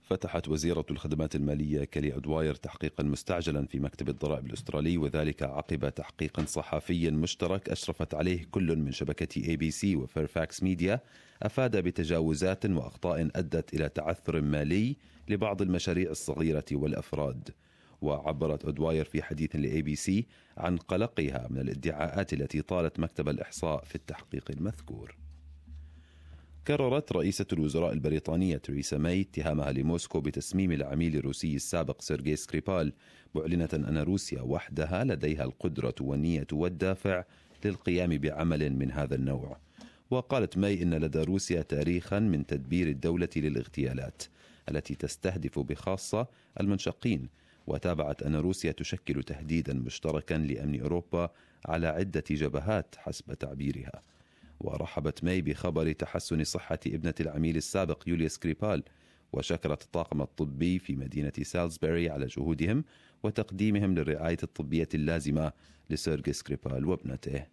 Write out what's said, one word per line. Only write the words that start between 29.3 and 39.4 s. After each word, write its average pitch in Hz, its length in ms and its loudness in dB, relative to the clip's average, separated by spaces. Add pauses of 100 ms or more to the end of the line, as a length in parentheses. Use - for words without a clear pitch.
لموسكو 80 480 0
بتسميم 82 520 0
العميل 73 440 2
الروسي 69 400 0
السابق 71 460 -2
سيرجي 76 340 0
سكريبال، 80 560 0 (420)
معلنة 80 400 2
أن 76 240 0
روسيا 76 440 0
وحدها 78 640 0
لديها 76 400 2
القدرة 65 560 -2
والنية 71 520 2
والدافع 90 720 0 (400)
للقيام 87 540 2
بعمل 76 540 2
من 67 200 0
هذا 69 220 0
النوع. 65 440 -2 (520)